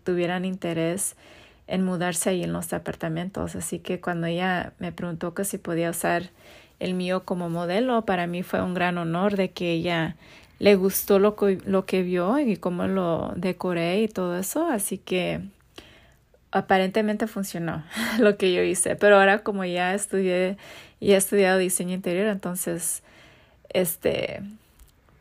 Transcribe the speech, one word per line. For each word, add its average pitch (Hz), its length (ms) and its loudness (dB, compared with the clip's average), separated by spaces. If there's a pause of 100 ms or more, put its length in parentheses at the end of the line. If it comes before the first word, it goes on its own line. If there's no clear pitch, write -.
tuvieran 180 400 0
interés 175 720 -2 (520)
en 185 160 0
mudarse 180 480 0
ahí 180 120 0
en 170 80 -4
los 170 220 -4
apartamentos. 165 800 -6
Así 180 220 -6
que 180 240 -6
cuando 170 240 -4
ella 175 540 -2
me 175 120 -6
preguntó 170 440 -8
que 196 100 -4
si 196 140 -6
podía 170 320 -2
usar 175 400 -2 (480)
el 185 140 -2
mío 185 300 -2
como 180 260 -4
modelo, 208 560 0
para 180 220 0
mí 175 160 -4
fue 190 180 -2
un 185 120 -2
gran 175 240 0
honor 175 400 0
de 185 140 0
que 175 200 -2
ella 165 460 0 (420)
le 202 160 8
gustó 190 440 4
lo 208 160 6
que, 196 300 2
lo 190 200 2
que 185 180 0
vio 180 360 2
y 233 180 2
cómo 180 300 -2
lo 185 480 0
decoré 180 680 0
y 220 60 2
todo 180 300 -4
eso. 294 300 -2
Así 202 300 -2
que 180 440 -4 (1120)
aparentemente 196 760 0
funcionó 170 560 -6 (180)
<laughs> 226 180 -2
lo 208 180 6
que 190 160 2
yo 180 100 2
hice. 180 320 0
Pero 202 220 8
ahora 196 260 6
como 196 220 -2
ya 180 280 0
estudié 190 640 0 (420)
y 196 140 4
he - 20 8
estudiado 190 420 4
diseño 185 360 0
interior, 185 340 -2
entonces, 180 760 -4 (680)
este, - 720 -2 (800)